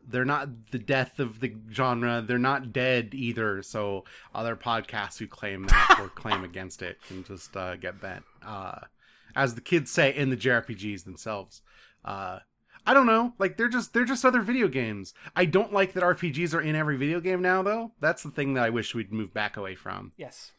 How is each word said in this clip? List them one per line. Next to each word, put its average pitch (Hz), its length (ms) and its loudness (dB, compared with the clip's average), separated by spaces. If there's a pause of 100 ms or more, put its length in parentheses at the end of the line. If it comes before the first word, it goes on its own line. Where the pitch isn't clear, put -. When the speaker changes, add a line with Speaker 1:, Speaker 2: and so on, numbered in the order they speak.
Speaker 1:
They're 127 180 0
not 139 460 -4
the 127 80 -4
death 131 420 0
of 117 200 -4
the 117 140 -4 (160)
genre. 120 560 0
They're 123 120 2
not 127 340 0
dead 123 420 2
either. 113 480 -2
So 101 420 -4 (300)
other 113 220 -4
podcasts 110 640 -4
who 110 80 -8
claim 98 400 -10
that - 340 8
or 98 80 -10
claim 101 360 -6
against 92 380 -12
it 87 240 -10
can 92 180 -12
just, 95 320 -16
uh, 92 200 -6
get 90 240 -10
bent. 95 240 -12 (200)
Uh, 98 360 -12 (560)
as 127 180 0
the 117 60 -10
kids 160 300 0
say 139 240 4
in 139 160 0
the 127 60 0
J 120 140 0
R 120 120 2
P 113 120 -10
Gs 101 300 -8
themselves. 95 580 -12 (420)
Uh, 95 360 -10 (460)
I 226 60 6
don't 269 140 10
know. 233 320 4
Like, 185 180 0
they're 233 120 2
just, 233 260 -2
they're 240 100 6
just 262 220 2
other 247 160 6
video 233 260 2
games. 110 460 -2 (200)
I 180 120 6
don't 190 260 4
like 196 220 2
that 180 80 0
R 175 120 4
P 175 160 -2
Gs 156 240 -2
are 165 60 2
in 156 160 0
every 151 200 0
video 151 240 0
game 180 220 0
now, 185 200 4
though. 220 380 -2
That's 160 220 0
the 147 80 -10
thing 139 240 -2
that 127 100 4
I 113 60 2
wish 117 240 -2
we'd 107 180 -6
move 107 220 -6
back 104 240 -2
away 95 160 -8
from. 95 420 -12
Speaker 2:
Yes, - 420 -16